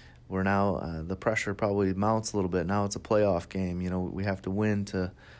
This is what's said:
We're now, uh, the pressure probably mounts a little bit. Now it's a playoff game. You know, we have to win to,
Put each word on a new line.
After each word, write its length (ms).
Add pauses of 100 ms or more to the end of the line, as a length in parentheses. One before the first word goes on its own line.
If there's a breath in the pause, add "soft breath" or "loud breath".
(300 loud breath)
We're 140
now, 320
uh, 280
the 140
pressure 360
probably 400
mounts 380
a 60
little 120
bit. 160
Now 200
it's 100
a 40
playoff 500
game. 320
You 80
know, 100
we 240
have 200
to 60
win 360
to, 260 (280 loud breath)